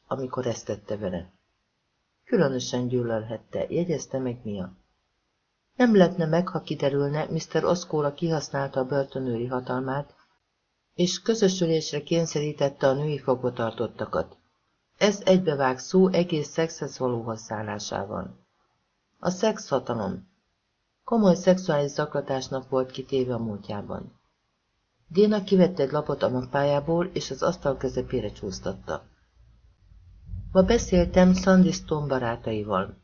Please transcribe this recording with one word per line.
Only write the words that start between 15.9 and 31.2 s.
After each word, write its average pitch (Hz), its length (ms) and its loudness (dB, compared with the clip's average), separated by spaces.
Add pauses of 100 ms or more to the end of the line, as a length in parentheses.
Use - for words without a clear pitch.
egész 170 380 0
szexhez 160 480 -4
való 123 240 -2
hozzáállásával. 104 1160 -8 (800)
A - 100 -2
szex 214 400 -2
hatalom. 117 580 -2 (760)
Komoly 208 320 4
szexuális 151 560 2
zaklatásnak 139 800 -4
volt 131 220 0
kitéve 131 420 -2
a 117 60 -4
múltjában. 101 800 -8 (880)
Dina 208 360 4
kivett 185 360 4
egy 135 120 0
lapot 147 320 -2
a 104 60 2
mappájából, 143 760 0
és - 260 -8
az 131 120 -6
asztal 143 340 0
közepére 123 540 -4
csúsztatta. - 720 -8 (1500)
„Ma 190 100 6
beszéltem 185 720 6